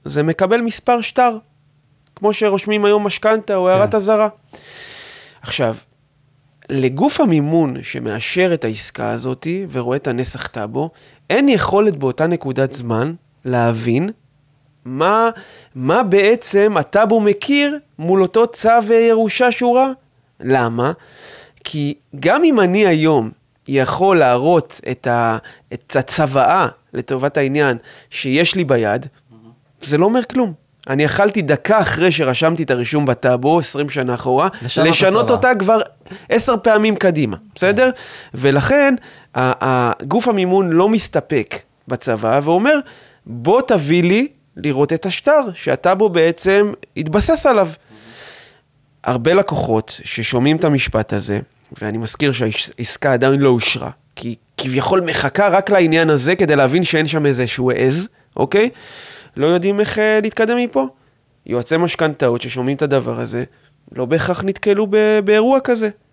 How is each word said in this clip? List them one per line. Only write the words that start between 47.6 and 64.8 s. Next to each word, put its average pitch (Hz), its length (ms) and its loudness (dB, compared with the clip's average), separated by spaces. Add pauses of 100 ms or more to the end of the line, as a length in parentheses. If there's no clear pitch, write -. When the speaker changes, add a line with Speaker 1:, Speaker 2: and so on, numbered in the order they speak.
Speaker 1:
הרבה 123 300 0
לקוחות 147 720 -2
ששומעים 127 520 0
את 156 80 -2
המשפט 131 500 -2
הזה, 101 260 -4 (420)
ואני 107 160 -6
מזכיר 113 340 -4
שהעסקה 123 840 -4
עדיין 135 260 2
לא 139 100 4
אושרה, 120 400 0 (260)
כי 117 200 -10 (220)
כביכול 139 440 -2
מחכה 165 460 -2
רק 196 220 2
לעניין 165 400 4
הזה 147 260 2
כדי 165 200 2
להבין 139 280 2
שאין 156 240 0
שם 151 180 -2
איזשהו 127 500 0
עז, 147 320 0 (280)
אוקיי? 202 340 0 (680)
לא 135 80 0
יודעים 180 340 0
איך, 214 200 -2
אה, 214 240 2
להתקדם 226 340 -2
מפה. 247 300 -2 (580)
יועצי 120 320 -2
משכנתאות 151 640 0
ששומעים 127 360 -4
את - 40 -16
הדבר 123 380 -2
הזה, 117 240 -6 (480)
לא 123 140 -6
בהכרח 165 380 -2
נתקלו 202 460 -2